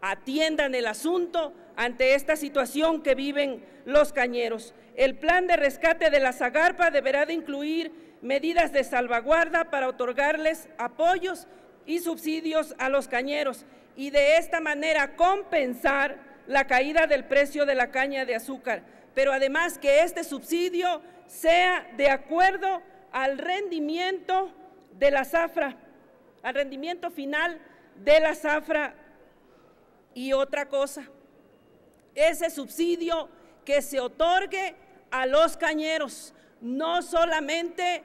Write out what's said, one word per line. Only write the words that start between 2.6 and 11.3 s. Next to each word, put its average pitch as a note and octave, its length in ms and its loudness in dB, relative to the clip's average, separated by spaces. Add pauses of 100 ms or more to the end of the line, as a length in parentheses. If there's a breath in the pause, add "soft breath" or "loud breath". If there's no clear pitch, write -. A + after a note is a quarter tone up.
que C#4 120 2
viven C#4 500 -2 (200 loud breath)
los C#4+ 280 4
cañeros. A#3+ 640 -2 (220 loud breath)
El C4 180 2
plan F4 320 2
de F4 100 4
rescate E4 540 2
de D4 80 4
la C4 140 2
Zagarpa E4 580 2
deberá C#4 360 2
de E4 80 -4
incluir D#4 880 -6
medidas D4+ 500 0
de C4+ 100 2
salvaguarda D4 880 0
para C4+ 180 0
otorgarles C#4+ 800 -2 (100)
apoyos E4+ 680 -2 (400 loud breath)